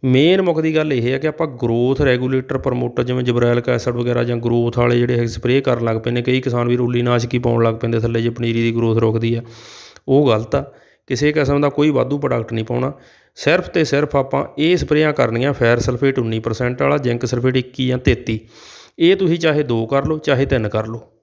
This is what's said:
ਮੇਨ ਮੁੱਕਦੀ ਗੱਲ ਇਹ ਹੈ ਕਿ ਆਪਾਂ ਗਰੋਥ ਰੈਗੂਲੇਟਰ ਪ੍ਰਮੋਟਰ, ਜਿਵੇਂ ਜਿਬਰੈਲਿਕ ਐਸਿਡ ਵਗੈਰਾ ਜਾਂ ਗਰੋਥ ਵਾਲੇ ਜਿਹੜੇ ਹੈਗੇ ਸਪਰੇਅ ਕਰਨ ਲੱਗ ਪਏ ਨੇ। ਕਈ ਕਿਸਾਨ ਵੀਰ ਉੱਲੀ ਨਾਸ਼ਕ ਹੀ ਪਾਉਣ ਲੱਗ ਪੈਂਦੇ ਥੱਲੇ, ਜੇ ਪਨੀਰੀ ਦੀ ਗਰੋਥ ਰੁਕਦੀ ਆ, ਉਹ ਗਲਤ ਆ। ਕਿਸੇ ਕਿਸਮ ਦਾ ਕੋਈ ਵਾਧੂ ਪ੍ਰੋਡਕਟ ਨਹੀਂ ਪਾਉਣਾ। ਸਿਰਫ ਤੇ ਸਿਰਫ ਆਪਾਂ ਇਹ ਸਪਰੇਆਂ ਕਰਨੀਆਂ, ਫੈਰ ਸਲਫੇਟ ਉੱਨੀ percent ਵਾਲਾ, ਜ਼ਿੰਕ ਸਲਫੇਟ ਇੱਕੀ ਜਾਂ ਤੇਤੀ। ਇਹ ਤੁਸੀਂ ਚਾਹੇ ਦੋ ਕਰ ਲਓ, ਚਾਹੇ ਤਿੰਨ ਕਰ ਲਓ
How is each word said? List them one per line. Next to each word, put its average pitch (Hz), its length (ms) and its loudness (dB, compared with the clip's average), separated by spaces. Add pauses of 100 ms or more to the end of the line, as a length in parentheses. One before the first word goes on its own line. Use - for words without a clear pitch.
ਮੇਨ 147 380 4
ਮੁੱਕਦੀ 160 340 0
ਗੱਲ 156 180 0
ਇਹ 120 180 0
ਹੈ 135 60 -2
ਕਿ 143 100 -4
ਆਪਾਂ 156 200 -4
ਗਰੋਥ 123 540 0
ਰੈਗੂਲੇਟਰ 131 560 0
ਪ੍ਰਮੋਟਰ, 123 460 -4
ਜਿਵੇਂ 127 200 -2
ਜਿਬਰੈਲਿਕ 120 460 2
ਐਸਿਡ 120 260 -2
ਵਗੈਰਾ 120 280 -2
ਜਾਂ 120 140 -2
ਗਰੋਥ 117 400 0
ਵਾਲੇ 120 200 4
ਜਿਹੜੇ 120 180 2
ਹੈਗੇ 117 120 0
ਸਪਰੇਅ 131 340 0
ਕਰਨ 120 240 0
ਲੱਗ 113 120 0
ਪਏ 113 140 -2
ਨੇ। 120 100 -2
ਕਈ 127 200 0
ਕਿਸਾਨ 120 260 -2
ਵੀਰ 123 140 0
ਉੱਲੀ 123 200 0
ਨਾਸ਼ਕ 120 320 0
ਹੀ 123 60 0
ਪਾਉਣ 117 240 2
ਲੱਗ 113 120 2
ਪੈਂਦੇ 117 240 -2
ਥੱਲੇ, 113 220 -2
ਜੇ 117 80 0
ਪਨੀਰੀ 117 320 -2
ਦੀ 117 140 0
ਗਰੋਥ 113 220 2
ਰੁਕਦੀ 113 380 2
ਆ, 113 60 -4 (680)
ਉਹ 139 200 6
ਗਲਤ 113 280 2
ਆ। - 160 -4 (360)
ਕਿਸੇ 143 240 0
ਕਿਸਮ 143 300 0
ਦਾ 143 80 2
ਕੋਈ 147 200 2
ਵਾਧੂ 131 280 0
ਪ੍ਰੋਡਕਟ 120 360 -2
ਨਹੀਂ 113 120 -4
ਪਾਉਣਾ। 127 280 -2 (420)
ਸਿਰਫ 170 320 0
ਤੇ - 160 0
ਸਿਰਫ 143 320 0
ਆਪਾਂ 139 300 0 (120)
ਇਹ 165 200 2
ਸਪਰੇਆਂ 151 360 0
ਕਰਨੀਆਂ, 123 400 0
ਫੈਰ 120 260 2
ਸਲਫੇਟ 131 400 0
ਉੱਨੀ 113 200 -2
percent 123 420 -4
ਵਾਲਾ, 143 160 2
ਜ਼ਿੰਕ 123 280 -2
ਸਲਫੇਟ 123 320 0
ਇੱਕੀ 127 300 -4
ਜਾਂ 127 100 -2
ਤੇਤੀ। 117 420 0 (600)
ਇਹ 175 160 6
ਤੁਸੀਂ 175 240 0
ਚਾਹੇ 151 240 2
ਦੋ 117 220 0
ਕਰ 139 200 0
ਲਓ, 156 120 -2
ਚਾਹੇ 139 280 0
ਤਿੰਨ 113 240 0
ਕਰ 110 180 -4
ਲਓ 113 140 -10 (220)